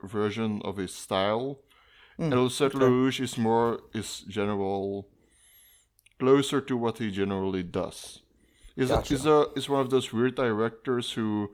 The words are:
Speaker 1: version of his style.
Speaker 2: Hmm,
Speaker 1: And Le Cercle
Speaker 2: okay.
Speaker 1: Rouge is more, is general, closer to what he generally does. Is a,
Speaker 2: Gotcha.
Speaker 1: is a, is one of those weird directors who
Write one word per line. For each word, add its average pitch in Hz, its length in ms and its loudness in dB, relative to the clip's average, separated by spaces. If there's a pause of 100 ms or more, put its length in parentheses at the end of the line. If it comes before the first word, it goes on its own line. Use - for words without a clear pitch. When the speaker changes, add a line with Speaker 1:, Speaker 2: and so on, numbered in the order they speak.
Speaker 1:
version 104 600 -2
of 95 140 -6
his 92 160 -6
style. 110 680 -2 (580)
Speaker 2:
Hmm, 160 140 -2
Speaker 1:
And 127 120 4
Le 127 60 0
Cercle 135 320 0
Speaker 2:
okay. 131 80 6
Speaker 1:
Rouge 127 300 2
is 127 180 -4
more, 113 420 2 (140)
is 107 340 -8
general, 98 800 -4 (1120)
closer 139 420 4
to 131 160 -4
what 117 220 -2
he 110 120 -4
generally 95 520 -2
does. - 580 -8 (560)
Is 127 140 0
a, 117 60 2
Speaker 2:
Gotcha. 110 180 0
Speaker 1:
is 135 120 -2
a, 151 200 6 (100)
is 135 120 -6
one 139 120 2
of 131 100 0
those 127 220 2
weird 123 220 0
directors 120 800 -2
who 107 420 -2